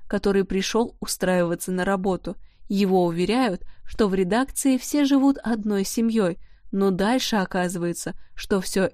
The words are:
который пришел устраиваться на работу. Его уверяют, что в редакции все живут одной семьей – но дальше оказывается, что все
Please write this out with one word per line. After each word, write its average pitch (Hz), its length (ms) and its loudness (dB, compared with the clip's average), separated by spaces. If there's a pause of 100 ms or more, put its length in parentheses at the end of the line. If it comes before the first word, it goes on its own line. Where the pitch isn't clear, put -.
который 196 380 2
пришел 196 560 -2
устраиваться 180 720 0
на 180 120 -2
работу. 190 520 -2 (320)
Его 190 360 4
уверяют, 180 600 0 (200)
что - 240 0
в 185 60 0
редакции 233 640 2
все 294 260 0
живут 277 340 4
одной 208 460 -2
семьей – 220 540 0 (320)
но 196 200 2
дальше 220 460 0
оказывается, 180 800 -2 (200)
что - 260 -2
все 185 340 0